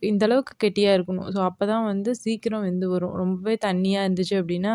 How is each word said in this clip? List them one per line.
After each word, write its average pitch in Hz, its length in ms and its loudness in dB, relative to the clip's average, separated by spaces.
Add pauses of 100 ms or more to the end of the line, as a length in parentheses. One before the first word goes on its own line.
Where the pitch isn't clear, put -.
இந்த 208 240 2
அளவுக்கு 247 340 2
கெட்டியா 202 340 2
இருக்கணும். 185 360 0
So, 196 140 -2
அப்பதான் 208 440 0
வந்து 202 280 -2
சீக்கிரம் 220 460 -4
வெந்து 185 280 0
வரும். 180 260 -2
ரொம்பவே 185 420 -2
தண்ணியா 196 440 0
இருந்துச்சு 185 360 0
அப்படின்னா 180 380 0